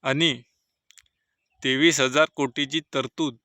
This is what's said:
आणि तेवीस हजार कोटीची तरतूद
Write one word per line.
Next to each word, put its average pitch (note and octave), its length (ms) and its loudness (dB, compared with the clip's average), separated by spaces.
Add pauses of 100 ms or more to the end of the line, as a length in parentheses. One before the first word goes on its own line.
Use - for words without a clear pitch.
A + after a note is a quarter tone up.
आणि C#3 320 0 (1300)
तेवीस C#3 360 2
हजार C#3 360 2
कोटीची C#3+ 440 -4 (140)
तरतूद C3 520 -6